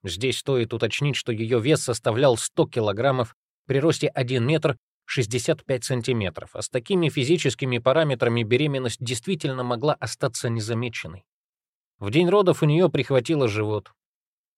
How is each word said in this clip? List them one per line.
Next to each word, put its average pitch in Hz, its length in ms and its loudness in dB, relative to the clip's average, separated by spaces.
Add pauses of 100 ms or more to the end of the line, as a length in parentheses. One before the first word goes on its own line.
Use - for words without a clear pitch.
Здесь 98 360 -2
стоит 123 340 0
уточнить, 120 440 -2
что - 160 -4
ее 113 260 0
вес 143 240 2
составлял 123 560 2
сто - 280 0
килограммов 117 680 0 (320)
при 135 120 0
росте 151 300 2
один 127 380 -2
метр 151 320 0 (260)
шестьдесят 123 640 -2
пять 127 180 -4
сантиметров, 113 680 -2
а - 80 -8
с - 80 -10
такими 165 400 0
физическими 135 680 0
параметрами 127 640 2
беременность 131 600 -2
действительно 131 580 -4
могла 123 320 0
остаться 123 540 -4
незамеченной. 113 760 -6 (760)
В 101 120 -4
день 170 200 4
родов 185 320 4
у 160 40 4
нее 165 220 4
прихватило 135 600 2
живот. 107 440 -2 (640)